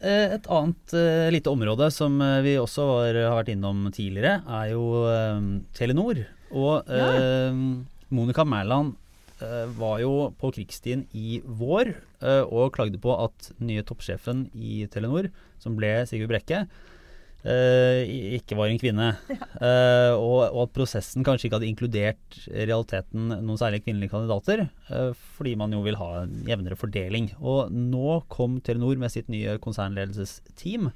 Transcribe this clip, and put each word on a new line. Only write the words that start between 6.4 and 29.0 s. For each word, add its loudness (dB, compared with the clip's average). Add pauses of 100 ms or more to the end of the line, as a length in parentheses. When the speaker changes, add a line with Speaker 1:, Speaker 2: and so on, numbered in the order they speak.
Speaker 1:
Og, 0
Speaker 2:
Ja. 2
Speaker 1:
eh, 2 (560)
Monica 2
Mæland, 0 (440)
eh, -6
var -2
jo 0
på -2
krigsstien -6
i -6
vår, 0 (280)
eh, 4
og 2
klagde -2
på 0
at -6
nye -2
toppsjefen -6
i -6
Telenor, -2 (300)
som -6
ble 2
Sigurd -4
Brekke, -2 (760)
eh, 4
i-, -4
ikke -6
var 2
en 2
kvinne. 2
Speaker 2:
<laughs> -12
Ja. -8 (120)
Speaker 1:
Eh, 6
og, 4
og 0
at -4
prosessen -2
kanskje 2
ikke 0
hadde -2
inkludert -2 (100)
i -4
realiteten -2
noen -2
særlig 0
kvinnelige -2
kandidater, 0 (200)
eh, -2 (260)
fordi -4
man -2
jo -2
vil -2
ha -6
en -8 (120)
jevnere -2
fordeling. -4 (100)
Og 0
nå 0
kom -2
Telenor 0
med -4